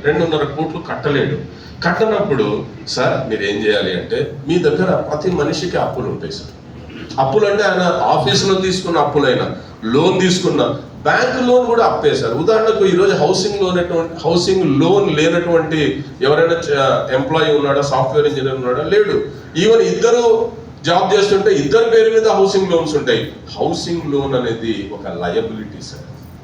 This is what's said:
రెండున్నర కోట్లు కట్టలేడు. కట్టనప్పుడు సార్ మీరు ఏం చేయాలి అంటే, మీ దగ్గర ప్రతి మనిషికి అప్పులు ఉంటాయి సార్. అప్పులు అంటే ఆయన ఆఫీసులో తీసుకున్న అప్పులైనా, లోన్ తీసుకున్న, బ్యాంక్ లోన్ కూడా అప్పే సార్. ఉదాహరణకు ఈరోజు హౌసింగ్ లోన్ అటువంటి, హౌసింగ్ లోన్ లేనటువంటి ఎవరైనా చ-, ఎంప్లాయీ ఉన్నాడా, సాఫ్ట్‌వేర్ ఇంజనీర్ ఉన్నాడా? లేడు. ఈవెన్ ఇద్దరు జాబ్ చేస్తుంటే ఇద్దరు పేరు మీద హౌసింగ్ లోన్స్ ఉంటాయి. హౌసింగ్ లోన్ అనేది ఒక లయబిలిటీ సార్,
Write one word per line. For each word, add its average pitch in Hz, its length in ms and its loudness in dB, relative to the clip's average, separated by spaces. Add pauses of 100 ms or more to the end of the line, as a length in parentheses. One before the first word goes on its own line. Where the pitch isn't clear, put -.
రెండున్నర 156 380 2
కోట్లు 160 460 -6
కట్టలేడు. 139 480 -2 (460)
కట్టనప్పుడు 165 840 0 (220)
సార్ - 420 -2
మీరు 104 140 -2
ఏం 104 240 -2
చేయాలి 98 260 0
అంటే, - 400 -4 (140)
మీ 170 100 0
దగ్గర 165 380 2
ప్రతి 151 360 -2
మనిషికి 160 460 -2
అప్పులు - 280 -4
ఉంటాయి - 280 -8
సార్. - 180 -14 (680)
అప్పులు 135 260 2
అంటే 202 180 0
ఆయన 185 180 2
ఆఫీసులో 175 760 0
తీసుకున్న 180 420 -2
అప్పులైనా, 139 580 0 (300)
లోన్ 170 360 2
తీసుకున్న, 165 420 2 (400)
బ్యాంక్ 254 440 0
లోన్ 247 200 4
కూడా 226 180 2
అప్పే - 300 2
సార్. - 160 -2
ఉదాహరణకు 202 540 2
ఈరోజు 180 300 4
హౌసింగ్ 196 480 0
లోన్ 180 160 0
అటువంటి, 170 340 -2 (120)
హౌసింగ్ 175 540 2
లోన్ 175 360 4
లేనటువంటి 160 880 0 (160)
ఎవరైనా 165 320 4
చ-, 135 640 0
ఎంప్లాయీ 151 420 2
ఉన్నాడా, 143 240 2
సాఫ్ట్‌వేర్ 135 460 0
ఇంజనీర్ 131 280 -2
ఉన్నాడా? 127 280 -2
లేడు. 190 400 2 (340)
ఈవెన్ 226 240 6
ఇద్దరు 233 680 2 (340)
జాబ్ 185 280 2
చేస్తుంటే 202 380 4
ఇద్దరు 226 380 2
పేరు 226 240 6
మీద 220 140 2
హౌసింగ్ 190 440 2
లోన్స్ 156 240 0
ఉంటాయి. 127 380 -2 (260)
హౌసింగ్ 165 540 -4
లోన్ 139 220 0
అనేది 113 580 -4
ఒక 95 140 -12
లయబిలిటీ 107 760 -6
సార్, - 180 -16 (420)